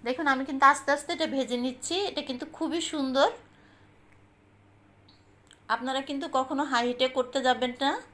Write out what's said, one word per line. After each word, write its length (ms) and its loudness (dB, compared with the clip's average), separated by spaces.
দেখুন 280 -2
আমি 160 0
কিন্তু 240 0
আস্তে 240 0
আস্তে 200 -8
এটা 180 0
ভেজে 300 0
নিচ্ছি, 320 -4
এটা 180 -6
কিন্তু 160 -6
খুবই 240 -2
সুন্দর। 360 4
আপনারা 340 -4
কিন্তু 180 -4
কখনো 320 0
হাই 200 2
হিটে 160 0
করতে 300 0
যাবেন 260 2
না। 80 2